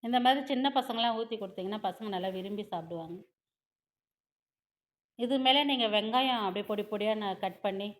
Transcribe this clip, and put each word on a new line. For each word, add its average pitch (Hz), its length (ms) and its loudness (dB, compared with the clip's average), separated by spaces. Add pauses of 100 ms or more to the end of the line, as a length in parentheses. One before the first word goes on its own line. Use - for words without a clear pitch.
இந்த 240 160 4
மாதிரி 262 260 4
சின்ன 269 240 2
பசங்களாம் 240 480 0
ஊத்தி 226 200 -4
கொடுத்தீங்கன்னா 190 420 -6
பசங்க 202 280 -4
நல்லா 190 220 -2
விரும்பி 196 340 -6
சாப்பிடுவாங்க. 170 560 -8 (2000)
இது 247 200 0
மேல 262 240 6
நீங்க 262 240 2
வெங்காயம் 220 560 2
அப்படியே 196 220 -2
பொடி 208 180 -2
பொடியா 208 320 -2
ந-, 202 240 -4
கட் 190 220 -6
பண்ணி 196 260 -2 (120)